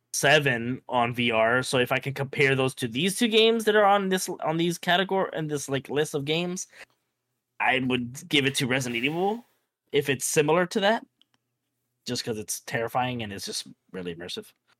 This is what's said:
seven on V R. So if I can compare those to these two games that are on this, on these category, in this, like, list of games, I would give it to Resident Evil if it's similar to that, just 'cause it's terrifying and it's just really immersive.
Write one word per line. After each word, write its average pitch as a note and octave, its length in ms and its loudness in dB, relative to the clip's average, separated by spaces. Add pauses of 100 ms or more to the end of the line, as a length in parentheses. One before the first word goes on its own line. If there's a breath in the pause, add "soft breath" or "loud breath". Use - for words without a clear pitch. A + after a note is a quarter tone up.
(140)
seven C3 760 2
on B2 240 2
V A#2+ 200 0
R. A2+ 300 4
So - 160 -2
if B2 140 2
I C3 60 2
can C3+ 160 -6
compare C3+ 400 2
those C3 220 0
to B2 120 -2
these D#3+ 300 -2
two A#3+ 100 2
games A3 360 4
that G#3+ 120 4
are G#3 80 6
on G3 240 4
this, F#3 220 -2 (120)
on D#3 140 -2
these E3+ 220 0
category, F#3+ 560 0
in D#3 140 -4
this, D3 200 -6
like, C3+ 220 -4
list D3 240 -2
of C#3+ 100 -2
games, F3 420 -4 (960 loud breath)
I B2 260 2
would B2 400 -4
give C#3 200 2
it C3+ 100 0
to C#3 100 -2
Resident B2 380 -2
Evil F#3+ 400 -2 (480)
if C#3 160 2
it's C3+ 180 -2
similar D#3 400 2
to G3+ 140 -4
that, G#3+ 260 0 (1000)
just B2 180 -6
'cause A#2 140 -6
it's - 220 -8
terrifying B2 640 -4
and G#2 100 -8
it's G2 140 -10
just - 200 -8 (260)
really F3+ 220 -8
immersive. F3+ 320 -10 (340)